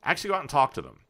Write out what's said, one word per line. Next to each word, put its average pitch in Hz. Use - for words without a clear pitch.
actually 202
go 196
out 190
and 139
talk 135
to -
them. 64